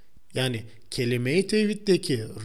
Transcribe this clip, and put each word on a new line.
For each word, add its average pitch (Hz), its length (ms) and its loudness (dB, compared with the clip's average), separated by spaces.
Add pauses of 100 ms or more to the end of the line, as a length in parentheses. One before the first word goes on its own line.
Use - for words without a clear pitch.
(340)
Yani 127 300 0 (280)
kelime-i 127 560 2
tevhiddeki 202 800 2 (200)